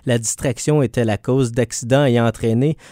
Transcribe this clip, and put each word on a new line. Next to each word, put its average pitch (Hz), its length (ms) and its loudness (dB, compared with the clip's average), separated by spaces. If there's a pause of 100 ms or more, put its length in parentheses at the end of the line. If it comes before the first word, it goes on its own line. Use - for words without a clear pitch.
la 120 120 2
distraction 139 640 -2
était 120 220 0
la 107 140 -2
cause 127 320 0
d'accidents 123 540 0
ayant 120 220 4
entraîné 117 500 0 (160)